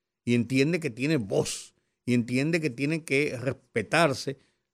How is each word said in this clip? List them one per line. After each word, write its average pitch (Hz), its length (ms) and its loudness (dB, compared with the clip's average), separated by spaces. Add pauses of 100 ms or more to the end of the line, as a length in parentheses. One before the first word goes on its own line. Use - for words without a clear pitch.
(240)
y 120 100 2
entiende 135 460 2
que 160 100 -4
tiene 135 260 -2
voz - 580 -4 (320)
y 120 80 2
entiende 127 460 0
que 156 100 -2
tiene 143 340 -2
que 139 360 0
respetarse 135 1000 0 (360)